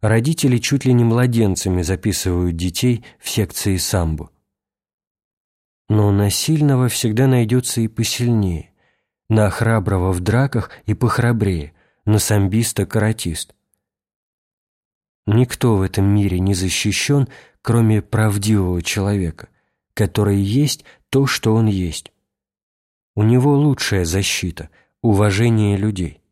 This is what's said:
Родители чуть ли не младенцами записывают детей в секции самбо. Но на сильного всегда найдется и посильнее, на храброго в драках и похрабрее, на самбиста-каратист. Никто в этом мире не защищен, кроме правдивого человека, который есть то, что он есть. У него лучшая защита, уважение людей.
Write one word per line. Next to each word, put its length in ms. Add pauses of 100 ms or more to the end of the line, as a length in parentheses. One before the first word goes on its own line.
Родители 580
чуть 260
ли 80
не 120
младенцами 760
записывают 720
детей 480 (140)
в 100
секции 480
самбо. 540 (1600)
Но 240
на 180
сильного 580
всегда 380
найдется 540
и 80
посильнее, 840 (560)
на 220
храброго 640
в 80
драках 500 (140)
и 100
похрабрее, 800 (300)
на 140
самбиста-каратист. 1400 (1700)
Никто 500
в 60
этом 220
мире 360
не 140
защищен, 720 (340)
кроме 400
правдивого 800
человека, 680 (460)
который 440
есть 460 (240)
то, 180
что 280
он 120
есть. 460 (1040)
У 60
него 340
лучшая 480
защита, 640 (320)
уважение 760
людей. 420 (120)